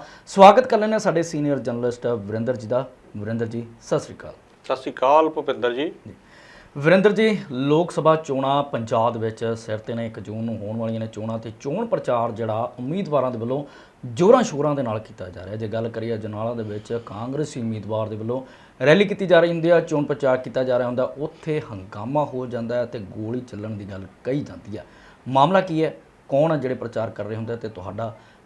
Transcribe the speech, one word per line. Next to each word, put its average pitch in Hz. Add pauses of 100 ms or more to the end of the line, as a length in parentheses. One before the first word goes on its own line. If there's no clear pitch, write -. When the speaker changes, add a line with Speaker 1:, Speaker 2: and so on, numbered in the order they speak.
(260)
Speaker 1:
ਸਵਾਗਤ 202
ਕਰ 226
ਲੈਂਦੇ 214
ਹਾਂ 220
ਸਾਡੇ 175
ਸੀਨੀਅਰ 147
ਜਰਨਲਿਸਟ 120
ਵਰਿੰਦਰ 113
ਜੀ 110
ਦਾ। 123 (260)
ਵਰਿੰਦਰ 113
ਜੀ, 117 (160)
ਸਤਿ 151
ਸ੍ਰੀ -
ਅਕਾਲ। - (300)
Speaker 2:
ਸਤਿ 131
ਸ੍ਰੀ 131
ਅਕਾਲ 151
ਭੁਪਿੰਦਰ 127
ਜੀ। 151 (160)
Speaker 1:
ਜੀ। 92 (640)
ਵਰਿੰਦਰ 190
ਜੀ, 214 (100)
ਲੋਕ 143
ਸਭਾ 156
ਚੋਣਾਂ 139
ਪੰਜਾਬ 117
ਦੇ 113
ਵਿੱਚ 113
ਸਿਰ 107
'ਤੇ 117
ਨੇ, 117
ਇੱਕ 113
ਜੂਨ 104
ਨੂੰ 113
ਹੋਣ 104
ਵਾਲੀਆਂ 113
ਨੇ 113
ਚੋਣਾਂ 110
ਤੇ 113
ਚੋਣ 185
ਪ੍ਰਚਾਰ 123
ਜਿਹੜਾ 110
ਉਮੀਦਵਾਰਾਂ 143
ਦੇ 117
ਵੱਲੋਂ 131 (500)
ਜ਼ੋਰਾਂ 226
ਸ਼ੋਰਾਂ 147
ਦੇ 139
ਨਾਲ 110
ਕੀਤਾ 95
ਜਾ 90
ਰਿਹਾ। 101
ਜੇ 110
ਗੱਲ 113
ਕਰੀਏ 113
ਅਜਨਾਲਾ 107
ਦੇ 117
ਵਿੱਚ 107
ਕਾਂਗਰਸੀ 131
ਉਮੀਦਵਾਰ 110
ਦੇ 107
ਵੱਲੋਂ 117 (420)
ਰੈਲੀ 175
ਕੀਤੀ 196
ਜਾ 170
ਰਹੀ 170
ਹੁੰਦੀ 170
ਆ, 170
ਚੋਣ 151
ਪ੍ਰਚਾਰ 139
ਕੀਤਾ 131
ਜਾ 127
ਰਿਹਾ 123
ਹੁੰਦਾ, 123
ਉੱਥੇ 151 (100)
ਹੰਗਾਮਾ 107
ਹੋ 127
ਜਾਂਦਾ 117
ਹੈ 120
ਤੇ 120
ਗੋਲੀ 107
ਚੱਲਣ 107
ਦੀ 101
ਗੱਲ 95 (180)
ਕਹੀ 139
ਜਾਂਦੀ 101
ਆ। - (440)
ਮਾਮਲਾ 147
ਕੀ 160
ਹੈ, - (320)
ਕੌਣ 151
ਆ 156
ਜਿਹੜੇ 127
ਪ੍ਰਚਾਰ 113
ਕਰ -
ਰਹੇ 110
ਹੁੰਦੇ 113
ਆ 117
ਤੇ 113
ਤੁਹਾਡਾ 104 (300)